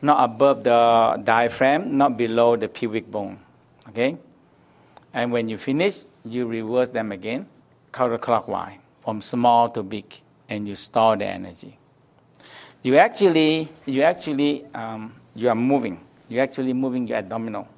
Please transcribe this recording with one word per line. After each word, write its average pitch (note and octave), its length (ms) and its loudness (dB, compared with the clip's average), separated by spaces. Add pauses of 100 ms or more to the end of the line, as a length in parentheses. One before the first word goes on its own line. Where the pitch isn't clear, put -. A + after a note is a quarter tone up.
Not C#3+ 200 4
above A#2+ 420 2
the A#2 600 4
diaphragm, C3 720 0
not C3+ 220 2
below A#2 380 2
the A2+ 120 -4
pubic A2 420 -6
bone. G2+ 280 -8 (500)
Okay? B2 300 -2 (960)
And A#2+ 180 -2
when A#2 160 0
you A2 80 -6
finish, D#3 440 -2 (260)
you A#2+ 200 -4
reverse A#2 440 -2
them A2 200 -4
again, G#2+ 360 -8 (440)
counterclockwise, G#2+ 840 -2 (260)
from G#2+ 200 -6
small A#2+ 480 2
to A#2 120 -6
big, G2 300 -12 (380)
and G#2 180 -8
you G2+ 60 -8
store A2 420 2
the G2+ 80 -4
energy. F#2 540 -12 (1040)
You C3 160 4
actually, D#3+ 680 4 (180)
you C3+ 160 0
actually, D3 720 0
um, A2+ 400 -10 (200)
you A2+ 140 0
are A#2 60 4
moving. A#2 500 0 (240)
You're A#2 140 0
actually C3 320 -2
moving B2+ 320 -2
your A#2 100 -4
abdominal. G#2+ 500 -8 (120)